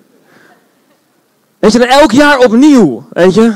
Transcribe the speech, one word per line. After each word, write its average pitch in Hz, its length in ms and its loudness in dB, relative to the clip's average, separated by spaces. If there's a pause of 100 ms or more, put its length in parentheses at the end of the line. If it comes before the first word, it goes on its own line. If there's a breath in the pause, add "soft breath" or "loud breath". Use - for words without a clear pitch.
(1600 soft breath)
Weet 214 140 0
je, 240 60 -2
dan 240 100 -2
elk 277 240 0
jaar 294 260 0
opnieuw, 233 720 0
weet 175 220 -2
je, 220 220 0